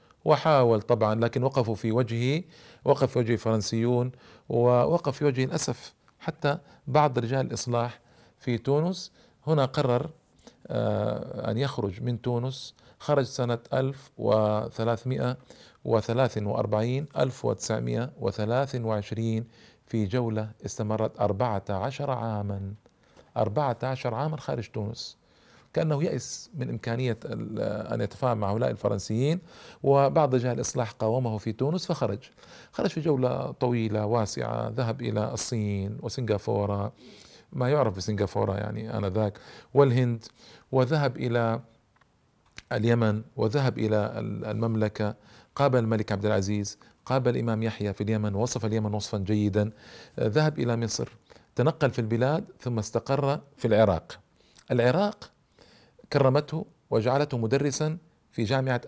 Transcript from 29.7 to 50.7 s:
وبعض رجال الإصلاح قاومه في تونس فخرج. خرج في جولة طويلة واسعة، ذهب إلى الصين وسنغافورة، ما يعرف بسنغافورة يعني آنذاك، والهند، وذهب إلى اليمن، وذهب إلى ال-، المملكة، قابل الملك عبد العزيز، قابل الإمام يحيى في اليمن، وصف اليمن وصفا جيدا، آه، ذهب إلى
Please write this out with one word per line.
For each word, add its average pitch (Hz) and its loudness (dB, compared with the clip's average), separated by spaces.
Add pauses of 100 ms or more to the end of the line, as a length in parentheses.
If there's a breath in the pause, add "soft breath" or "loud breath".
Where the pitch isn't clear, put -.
وبعض 139 4
رجال 123 2
الإصلاح 120 -2
قاومه 113 0
في 110 -4
تونس 151 -2
فخرج. 113 0 (540 loud breath)
خرج - 0
في 165 -6
جولة 131 0
طويلة 110 0
واسعة، 117 -2
ذهب 113 -4
إلى 117 -2
الصين 104 -4
وسنغافورة، 104 -2 (600 loud breath)
ما 127 0
يعرف 120 2
بسنغافورة 101 0
يعني 107 -6
آنذاك، 101 0 (360 loud breath)
والهند، 127 4 (480 loud breath)
وذهب 131 2
إلى 117 0 (1120)
اليمن، 110 2 (140)
وذهب 117 0
إلى 107 2
ال-، 107 -4
المملكة، 110 -2 (420 soft breath)
قابل 135 4
الملك 110 0
عبد 101 0
العزيز، 104 0 (280 soft breath)
قابل 127 2
الإمام 113 0
يحيى 104 -2
في - -6
اليمن، 104 0
وصف 107 -2
اليمن 107 0
وصفا 107 -4
جيدا، 104 2 (480 loud breath)
آه، 123 2
ذهب 147 2
إلى 120 0